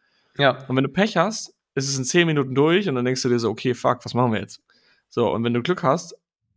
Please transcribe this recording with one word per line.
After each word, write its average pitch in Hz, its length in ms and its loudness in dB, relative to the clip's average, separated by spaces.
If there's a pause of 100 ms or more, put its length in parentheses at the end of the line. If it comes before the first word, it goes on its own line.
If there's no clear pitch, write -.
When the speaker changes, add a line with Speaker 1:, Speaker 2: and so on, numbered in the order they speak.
(380)
Speaker 1:
Ja. 135 300 2
Speaker 2:
Und 127 80 -2
wenn 135 80 4
du 135 60 -2
Pech 202 280 0
hast, - 380 -2 (200)
ist 135 120 -4
es 139 100 -4
in 131 60 -2
zehn 175 220 4
Minuten 139 300 0
durch 165 340 4
und 135 60 -2
dann 123 100 0
denkst 127 160 -2
du 127 80 0
dir 120 100 2
so, 113 100 0
„Okay, 120 240 -2
fuck, 127 320 -2
was - 80 -10
machen 120 180 2
wir 104 80 -2
jetzt?“ - 220 -12 (480)
So, 113 220 0
und 107 120 -2
wenn 120 100 0
du 120 80 0
Glück 180 220 -2
hast, 147 320 -2 (420)